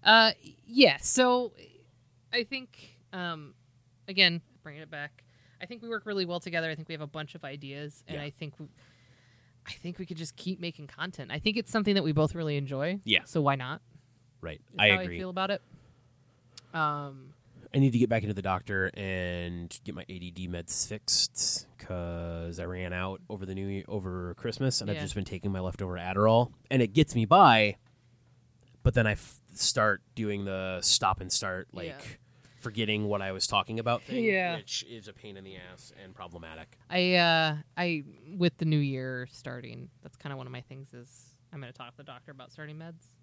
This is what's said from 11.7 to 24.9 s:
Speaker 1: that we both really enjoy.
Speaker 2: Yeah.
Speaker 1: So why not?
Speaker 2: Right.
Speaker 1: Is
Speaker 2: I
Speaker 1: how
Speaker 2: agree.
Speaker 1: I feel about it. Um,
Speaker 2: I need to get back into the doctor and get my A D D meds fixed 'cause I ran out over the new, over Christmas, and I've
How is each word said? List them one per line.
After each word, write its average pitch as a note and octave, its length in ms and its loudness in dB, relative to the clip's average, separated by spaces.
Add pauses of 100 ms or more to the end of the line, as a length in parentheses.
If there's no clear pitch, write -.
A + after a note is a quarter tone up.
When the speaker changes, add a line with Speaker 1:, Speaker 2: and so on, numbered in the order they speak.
Speaker 1:
that F#3+ 80 4
we D#3 100 2
both D3+ 200 4
really D#3 240 -2
enjoy. C#3 460 -4
Speaker 2:
Yeah. - 220 4
Speaker 1:
So - 160 0
why C#3 140 4
not? C3 260 -8 (600)
Speaker 2:
Right. D#2+ 180 -10 (140)
Speaker 1:
Is - 60 -8
Speaker 2:
I G#3 100 8
Speaker 1:
how G2 120 6
Speaker 2:
agree. F2 160 -6
Speaker 1:
I - 20 -6
feel F#3 100 -6
about F#3+ 220 -2
it. - 100 -4 (1120)
Um, D3 600 -4 (400)
Speaker 2:
I - 40 2
need C3+ 140 6
to A#2 80 4
get A#2+ 100 6
back A2+ 140 4
into G#2 100 -2
the G2 80 -4
doctor F#2+ 540 0
and F2 880 -4
get G2+ 100 -10
my E2+ 160 -10
A F#2 100 -12
D F2 120 -10
D F2+ 160 -8
meds F2 400 -4
fixed - 800 -2 (100)
'cause E2+ 840 -8
I E2+ 60 -6
ran F2+ 260 -6
out F#2 380 -6
over F#2+ 160 -8
the F#2+ 80 -8
new, G2 340 -4
over F2+ 480 -6
Christmas, B2+ 460 -2
and G2+ 80 -4
I've G#2 80 0